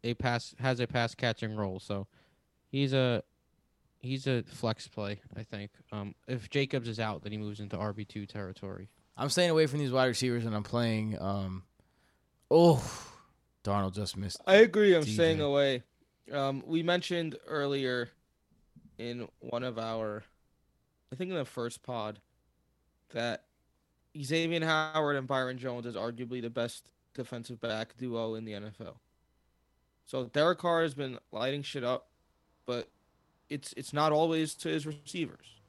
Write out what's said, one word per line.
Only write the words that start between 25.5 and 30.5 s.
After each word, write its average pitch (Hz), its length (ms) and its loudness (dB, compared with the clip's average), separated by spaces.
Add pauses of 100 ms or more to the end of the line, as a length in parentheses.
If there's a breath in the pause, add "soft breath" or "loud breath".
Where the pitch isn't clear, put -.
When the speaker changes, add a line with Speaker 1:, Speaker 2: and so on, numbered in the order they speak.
Speaker 3:
Jones 123 280 -6
is 120 100 -6
arguably 120 460 -4
the 117 80 -4
best 117 400 -6 (240)
defensive 120 480 -10
back 110 340 -4
duo 117 400 -4
in 113 80 -10
the 107 100 -10
N 104 120 -10
F 107 200 -14
L. - 140 -14 (1080)
So 131 200 -4
Derek 156 340 4